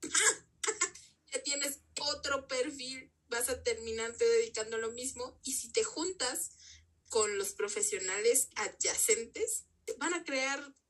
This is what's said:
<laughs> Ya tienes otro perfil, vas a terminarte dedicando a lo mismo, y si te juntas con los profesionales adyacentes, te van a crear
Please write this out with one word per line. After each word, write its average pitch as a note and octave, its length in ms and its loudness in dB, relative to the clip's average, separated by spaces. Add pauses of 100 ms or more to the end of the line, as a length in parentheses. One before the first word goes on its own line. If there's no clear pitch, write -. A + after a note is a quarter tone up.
<laughs> - 520 2 (800)
Ya - 80 -4
tienes C#4+ 380 -4 (200)
otro C#4 480 -2
perfil, C4 640 -4 (160)
vas A#3+ 220 0
a B3+ 140 -2
terminarte A4+ 600 0
dedicando A3+ 520 4
a A3 40 0
lo A3+ 120 -2
mismo, B3 520 -8
y C4+ 100 -4
si - 180 -4
te A4 120 4
juntas D#4+ 680 -2 (580)
con G#3 300 2
los F#3+ 140 -2
profesionales G#3 1000 2
adyacentes, - 1120 0 (200)
te - 80 -8
van E4 200 0
a E4+ 100 -2
crear C4+ 360 0 (300)